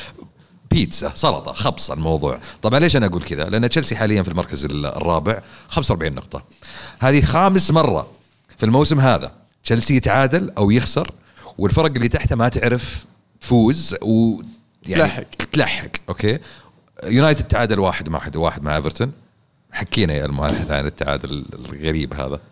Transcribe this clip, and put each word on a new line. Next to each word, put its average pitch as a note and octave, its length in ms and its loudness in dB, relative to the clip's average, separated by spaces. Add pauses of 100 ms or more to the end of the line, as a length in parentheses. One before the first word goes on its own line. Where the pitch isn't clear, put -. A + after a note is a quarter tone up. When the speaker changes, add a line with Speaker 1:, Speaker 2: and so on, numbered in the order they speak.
(720)
Speaker 1:
بيتزا، D2 440 0
سلطة، D2+ 380 -2
خبص - 380 -2
الموضوع. D2+ 480 -2 (240)
طبعًا A#2+ 180 2
ليش D3+ 160 4
أنا A2 100 2
أقول F2 160 -2
كذا؟ D2 220 -6
لأن A2 240 0
تشيلسي B2+ 280 -2
حاليًا G#2+ 260 2
في F2 60 -6
المركز D#2+ 360 -4
ال-، D2 220 -4
الرابع، E2 560 -2 (260)
خمسة C3+ 240 0
وأربعين D#2+ 220 -4
نقطة. - 300 -12 (540)
هذه C#3 220 4
خامس F3 500 4
مرة B2 360 2 (520)
في A2 80 0
الموسم C#3 340 4
هذا F#2 320 2 (320)
تشيلسي A#2 320 2
يتعادل C3+ 600 2
أو G2+ 120 4
يخسر، - 400 0 (480)
والفرق D3+ 360 2
اللي A#2+ 140 0
تحته - 280 -2
ما A#2 120 2
تعرف A#2+ 560 -2 (360)
تفوز B2 640 2
و-، A2+ 380 2 (460)
يعني F#2+ 160 2
Speaker 2:
تلحق. C3+ 220 -2 (280)
Speaker 1:
تلحق. - 380 -2 (180)
أوكي. G#2+ 300 -2 (640)
يونايتد C3 400 4
تعادل A2 360 0
واحد F2 280 0
مع، D#2+ 100 -2
واحد D2+ 180 -8
واحد D#2+ 260 -2
مع D2+ 140 -2
إيفرتون. D#2+ 360 -4 (600)
حكينا F#2 420 0
يا C#2+ 100 -2
المؤلف D2 460 -2
عن C#2+ 160 -2
التعادل C#2+ 580 -6 (100)
الغريب C#2+ 600 -4
هذا. C#2+ 260 -8 (120)